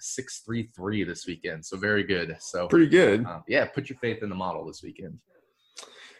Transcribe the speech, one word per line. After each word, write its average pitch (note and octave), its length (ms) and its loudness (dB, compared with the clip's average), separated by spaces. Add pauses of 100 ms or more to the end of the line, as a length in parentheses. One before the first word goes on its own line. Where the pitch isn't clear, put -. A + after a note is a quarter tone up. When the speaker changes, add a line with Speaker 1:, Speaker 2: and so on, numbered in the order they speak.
Speaker 1:
six - 400 -10
three A2+ 340 -6
three G2 300 -2
this E2+ 220 -6
weekend, E2 380 -8
so F#2+ 120 -10
very G#2 260 2
good. E2+ 380 -2
So F2+ 260 -4
Speaker 2:
Pretty E3 220 8
good. B2 360 6
Speaker 1:
uh, E2+ 220 -8
yeah, A#2+ 200 2
put - 220 -8
your C3 100 -12
faith A2+ 240 -4
in G#2 80 -6
the F#2+ 40 -6
model E2+ 320 -6
this - 160 -14
weekend. F#2+ 360 -14 (1000)